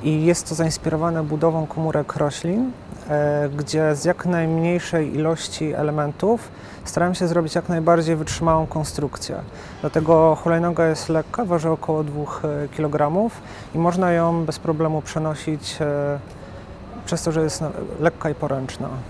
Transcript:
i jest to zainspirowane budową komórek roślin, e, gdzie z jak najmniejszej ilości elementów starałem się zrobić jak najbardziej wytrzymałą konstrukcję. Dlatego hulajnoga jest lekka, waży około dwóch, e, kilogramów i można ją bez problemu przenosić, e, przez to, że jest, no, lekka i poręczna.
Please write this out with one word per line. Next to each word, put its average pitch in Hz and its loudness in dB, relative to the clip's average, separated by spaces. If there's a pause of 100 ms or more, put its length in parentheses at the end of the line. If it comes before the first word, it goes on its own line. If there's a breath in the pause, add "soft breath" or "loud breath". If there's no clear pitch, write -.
i 156 2
jest 170 4
to 165 -4
zainspirowane 160 0
budową 156 2
komórek 151 -2
roślin, 180 0 (380)
e, 147 2
gdzie 151 2
z 143 -4
jak 175 0
najmniejszej 165 0
ilości 156 -2
elementów 151 0 (340 loud breath)
starałem 175 2
się 185 0
zrobić 165 2
jak 170 -2
najbardziej 165 4
wytrzymałą 160 2
konstrukcję. - -4 (460 loud breath)
Dlatego 160 6
hulajnoga 165 2
jest 156 -2
lekka, 160 0
waży 170 0
około 156 0
dwóch, 147 -6
e, 147 -2
kilogramów 151 0 (340 loud breath)
i - 0
można 175 4
ją 170 4
bez 151 -4
problemu 156 0
przenosić, 156 -4
e, 143 0 (840 loud breath)
przez - -2
to, 170 0
że 160 2
jest, 156 -2
no, 151 -4 (280)
lekka 165 2
i 143 -2
poręczna. 139 -4 (200)